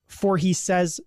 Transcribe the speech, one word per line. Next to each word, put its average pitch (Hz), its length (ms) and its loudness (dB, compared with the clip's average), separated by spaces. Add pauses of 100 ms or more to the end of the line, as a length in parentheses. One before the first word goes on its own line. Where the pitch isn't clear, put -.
"For 196 280 0
he 180 160 2
says 180 540 -2